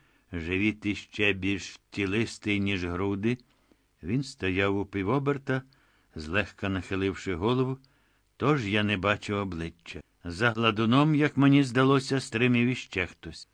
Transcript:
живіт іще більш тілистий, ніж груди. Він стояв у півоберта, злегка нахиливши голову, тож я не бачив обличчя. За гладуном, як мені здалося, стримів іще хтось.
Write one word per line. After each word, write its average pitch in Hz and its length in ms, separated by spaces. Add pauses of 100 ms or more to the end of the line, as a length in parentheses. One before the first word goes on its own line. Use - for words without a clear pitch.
(320)
живіт 95 540
іще 104 460
більш 95 480 (100)
тілистий, 104 680
ніж 98 240
груди. 101 540 (640)
Він 113 200
стояв 98 560
у 95 80
півоберта, 131 760 (520)
злегка 87 540
нахиливши 95 680
голову, 127 440 (580)
тож 123 320
я 104 140
не 104 140
бачив 101 400
обличчя. 82 640 (240)
За 90 260
гладуном, 113 640
як 147 220
мені 139 280
здалося, 135 560
стримів 120 480
іще 92 380
хтось. - 480